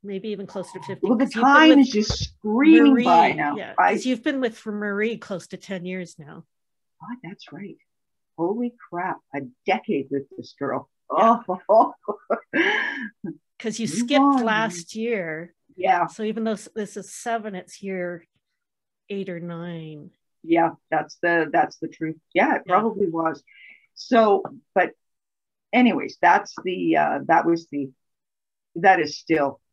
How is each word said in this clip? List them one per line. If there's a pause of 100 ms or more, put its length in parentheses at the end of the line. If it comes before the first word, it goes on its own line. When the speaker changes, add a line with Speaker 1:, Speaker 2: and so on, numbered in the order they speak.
Speaker 1:
Maybe
even
closer
to
fifteen,
Speaker 2:
Well,
the
Speaker 1:
'cause
you've
been
Speaker 2:
time
Speaker 1:
with
Speaker 2:
is
just
screaming
by
Speaker 1:
Marie,
Speaker 2:
now.
Speaker 1:
yeah,
Speaker 2:
I
Speaker 1:
'cause
you've
been
with
Marie
close
to
ten
years
now. (560)
Speaker 2:
God,
that's
right. (600)
Holy (160)
crap, (160)
a (240)
decade
with (120)
this
girl. (260)
Speaker 1:
Yeah. (260)
Speaker 2:
Oh. (600)
<laughs> (460)
Speaker 1:
'Cause
you
Speaker 2:
Move
Speaker 1:
skipped
Speaker 2:
on.
Speaker 1:
last
year. (220)
Speaker 2:
Yeah.
Speaker 1:
So
even
though
s-,
this
is
seven,
it's
year (840)
eight
or
nine. (320)
Speaker 2:
Yeah, (200)
that's
the,
that's
the
truth. (180)
Yeah,
it
Speaker 1:
Yeah.
Speaker 2:
probably
was. (500)
So, (320)
but (800)
anyways,
that's (100)
the,
uh,
that
was
the, (840)
that
is
still (120)